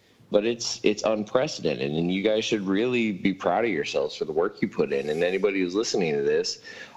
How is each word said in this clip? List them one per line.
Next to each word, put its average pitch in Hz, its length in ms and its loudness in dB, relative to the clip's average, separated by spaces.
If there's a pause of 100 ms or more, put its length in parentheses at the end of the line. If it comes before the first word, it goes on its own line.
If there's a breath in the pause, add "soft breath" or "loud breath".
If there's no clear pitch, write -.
(300 soft breath)
but 104 140 4
it's, 117 380 -4
it's 104 200 2
unprecedented. 104 920 0
And 85 200 0
you 95 100 0
guys 107 220 2
should 107 220 0
really 113 460 2
be 95 200 0
proud 92 320 0
of 117 60 0
yourselves 73 460 -2
for - 100 -4
the 78 60 -2
work 82 280 0
you 107 80 0
put 73 240 -2
in. 69 160 0
And 80 140 -2
anybody 95 380 2
who's 90 140 0
listening 101 400 0
to - 80 0
this 76 360 0 (380 loud breath)